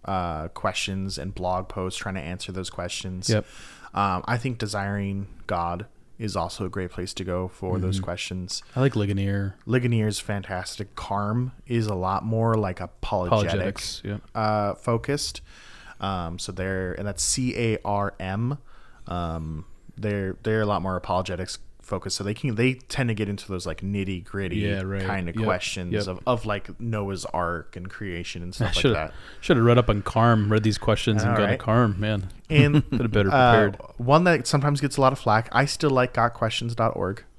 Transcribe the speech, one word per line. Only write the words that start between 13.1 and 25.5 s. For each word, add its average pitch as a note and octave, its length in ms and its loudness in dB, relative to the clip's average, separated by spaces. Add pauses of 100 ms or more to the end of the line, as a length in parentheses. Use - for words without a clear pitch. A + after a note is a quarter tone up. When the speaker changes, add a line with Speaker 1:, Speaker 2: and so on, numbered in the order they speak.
Speaker 2:
Apologetics, - 60 -16
yeah. G#2 360 -8
Speaker 1:
uh, G#2+ 340 0
focused. B2 680 -2 (580)
Um, F2 400 -4
so - 120 -8
they're, F#2 420 -2
and G2+ 140 -6
that's G2 160 -4
C B2+ 340 0
A A2+ 260 0
R G2+ 360 -2
M. A2 400 -2 (480)
Um, E2 580 -4 (320)
they're, G2+ 460 -2
they're A2 180 2
a G#2+ 40 2
lot G2+ 160 0
more F#2 140 -2
apologetics F2+ 640 -2 (240)
focused. F#2+ 340 -6
So - 80 -6
they G2+ 100 -2
can, A#2 220 -2
they B2+ 200 2
tend - 340 -4
to A2 60 0
get G#2 120 -2
into G2+ 200 -6
those, F#2 200 -6
like, D#2+ 140 -8
nitty F#2+ 420 -2
gritty G2 340 -4
Speaker 2:
Yeah, G2+ 240 0
right. F#2+ 200 -4
Speaker 1:
kind F#2+ 280 -2
of E2+ 60 -6
Speaker 2:
Yep. A2 100 -2
Speaker 1:
questions F2+ 480 -2